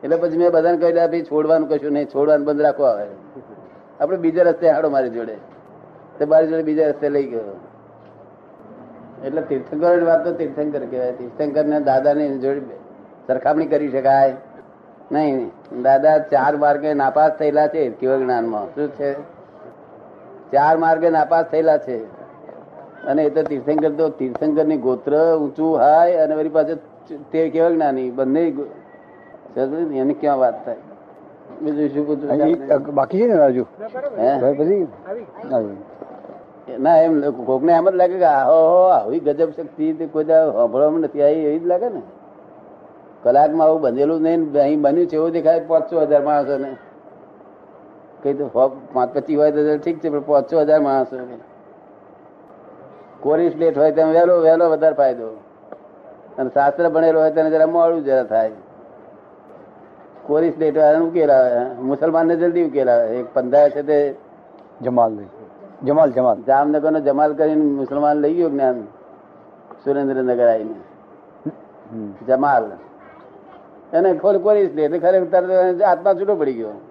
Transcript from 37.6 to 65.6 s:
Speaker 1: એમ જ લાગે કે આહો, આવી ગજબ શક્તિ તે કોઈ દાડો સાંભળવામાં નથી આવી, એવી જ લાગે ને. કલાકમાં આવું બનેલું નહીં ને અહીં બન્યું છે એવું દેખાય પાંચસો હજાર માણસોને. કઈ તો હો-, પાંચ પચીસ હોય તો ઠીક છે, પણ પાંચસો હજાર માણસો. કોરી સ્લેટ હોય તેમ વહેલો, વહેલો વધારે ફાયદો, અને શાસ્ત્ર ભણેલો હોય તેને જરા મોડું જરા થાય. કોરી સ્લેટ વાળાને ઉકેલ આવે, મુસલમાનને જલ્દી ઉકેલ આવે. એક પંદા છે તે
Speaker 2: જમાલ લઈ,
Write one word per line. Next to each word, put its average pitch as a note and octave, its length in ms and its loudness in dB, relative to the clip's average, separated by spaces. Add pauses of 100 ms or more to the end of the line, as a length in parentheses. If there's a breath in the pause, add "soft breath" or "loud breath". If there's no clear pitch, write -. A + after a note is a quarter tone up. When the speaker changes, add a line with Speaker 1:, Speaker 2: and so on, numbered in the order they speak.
Speaker 1:
એમ E3+ 180 4
જ F#3 40 -4
લાગે F3+ 240 2
કે F3+ 60 2
આહો, D#3+ 600 4
આવી D3 360 2
ગજબ D3 300 0
શક્તિ D#3+ 420 -6
તે D#3+ 140 -8
કોઈ D#3 180 -4
દાડો D#3+ 280 4
સાંભળવામાં B2+ 480 2
નથી D3 220 -2
આવી, D3 120 4
એવી D#3 240 -2
જ E3+ 80 -6
લાગે F3+ 220 0
ને. G3+ 140 -10 (1200)
કલાકમાં D3+ 440 4
આવું D#3+ 140 4
બનેલું C#3+ 420 0
નહીં E3 300 0
ને D3 80 2
અહીં D3 220 2
બન્યું D#3+ 240 2
છે D#3+ 100 -6
એવું D#3+ 140 0
દેખાય E3 300 0
પાંચસો E3 400 -2
હજાર C#3+ 220 2
માણસોને. C#3 540 -2 (1500)
કઈ C#3 120 -2
તો C#3 200 -8
હો-, C3 380 -2
પાંચ C#3 220 -2
પચીસ D3 240 -4
હોય D3+ 140 4
તો D3+ 260 0
ઠીક D#3+ 200 -6
છે, E3 100 -6
પણ D3 120 -4
પાંચસો D3 400 0
હજાર D3+ 200 2
માણસો. C3+ 360 -2 (2000)
કોરી D#3+ 300 0
સ્લેટ D#3 280 -2
હોય D3+ 140 4
તેમ D#3 160 2
વહેલો, E3+ 320 4
વહેલો E3 300 4
વધારે D#3 240 2
ફાયદો, A#2+ 460 -2 (960)
અને C3 160 -4
શાસ્ત્ર C#3+ 340 2
ભણેલો D#3+ 320 2
હોય D#3 100 2
તેને D#3 200 0
જરા D#3+ 160 4
મોડું E3 380 2
જરા C3+ 180 2
થાય. A2 280 0 (1800)
કોરી D#3+ 240 0
સ્લેટ D3+ 280 -2
વાળાને D#3 260 4
ઉકેલ E3 260 0
આવે, B2 500 2
મુસલમાનને D#3+ 560 0
જલ્દી E3+ 280 0
ઉકેલ C3 260 0
આવે. A#2 260 2
એક B2 180 -6
પંદા C3+ 340 4
છે D3 140 -4
તે D3 320 0 (680)
Speaker 2:
જમાલ A#2+ 300 2
લઈ, G#2 120 -12 (580)